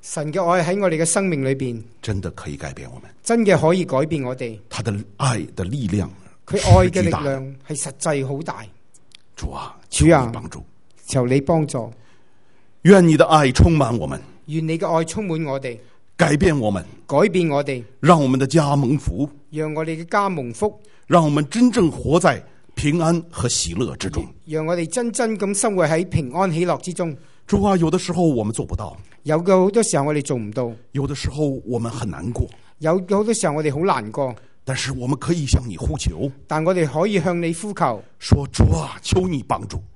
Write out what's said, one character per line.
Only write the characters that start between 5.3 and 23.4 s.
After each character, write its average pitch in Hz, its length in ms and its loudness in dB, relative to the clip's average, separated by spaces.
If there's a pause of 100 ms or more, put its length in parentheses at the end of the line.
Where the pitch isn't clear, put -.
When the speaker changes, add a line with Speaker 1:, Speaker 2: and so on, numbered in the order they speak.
Speaker 2:
的 92 80 -4
力 117 220 -4
量 92 240 -2 (380)
是 175 80 -4
巨 262 60 0
大 - 60 2
的。 - 20 8
Speaker 1:
佢 - 80 10
愛 185 100 6
嘅 180 140 0
力 175 80 2
量 135 460 -4 (100)
係 151 140 -8
實 139 180 -8
際 143 280 -2
好 139 160 -6
大。 113 220 -10 (720)
Speaker 2:
主 - 140 -8
啊， - 260 -14 (120)
Speaker 1:
主 151 240 4
啊， 139 120 4
Speaker 2:
求 - 20 -4
你 113 60 -8
幫 113 180 -12
助。 - 140 -16 (420)
Speaker 1:
求 127 200 -2
你 131 140 2
幫 156 260 0
助。 113 260 -8 (920)
Speaker 2:
願 180 240 10
你 156 100 6
的 160 100 8
愛 151 260 6
充 170 200 6
滿 127 240 2
我 80 100 -4
們。 67 140 -8 (260)
Speaker 1:
願 160 200 -4
你 165 100 -2
嘅 165 160 -2
愛 165 120 2
充 196 220 -6
滿 160 180 -4
我 139 160 -6
哋。 123 180 -10 (380)
Speaker 2:
改 156 200 2
變 156 220 2
我 107 120 0
們。 92 140 -4 (220)
Speaker 1:
改 139 220 2
變 175 200 0
我 143 140 0
哋。 135 200 -6 (180)
Speaker 2:
讓 156 200 6
我 139 60 2
們 131 140 2
的 135 60 2
家 143 280 2
蒙 139 240 2
福。 135 300 -4 (220)
Speaker 1:
讓 156 220 -8
我 156 140 -4
哋 160 100 -6
嘅 165 100 -12
家 202 220 0
蒙 135 240 -6
福。 208 280 -4 (260)
Speaker 2:
讓 170 180 6
我 151 60 2
們 147 180 2
真 240 220 4
正 185 200 4
活 127 280 0
在 151 260 2 (300)
平 147 260 0
安 165 300 2
和 - 180 -4